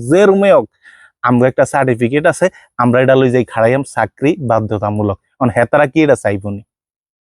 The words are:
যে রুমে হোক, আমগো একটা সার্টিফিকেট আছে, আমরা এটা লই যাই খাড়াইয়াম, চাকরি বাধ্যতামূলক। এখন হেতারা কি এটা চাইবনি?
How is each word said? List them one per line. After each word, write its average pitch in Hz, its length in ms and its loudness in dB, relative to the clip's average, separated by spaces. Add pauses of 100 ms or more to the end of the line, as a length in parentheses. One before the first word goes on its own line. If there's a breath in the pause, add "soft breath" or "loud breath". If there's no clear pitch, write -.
যে 170 200 2
রুমে 196 280 2
হোক, 117 100 0 (600 soft breath)
আমগো 123 240 2
একটা 135 220 0
সার্টিফিকেট 131 600 -2
আছে, 196 140 -2 (360 soft breath)
আমরা 120 220 2
এটা 131 160 4
লই 131 140 2
যাই 123 180 0
খাড়াইয়াম, 120 300 0 (120)
চাকরি 123 360 -2 (180)
বাধ্যতামূলক। 104 680 -4 (160)
এখন 127 220 -4
হেতারা 143 360 0
কি 160 140 -2
এটা 131 180 2
চাইবনি? 101 380 -6 (680)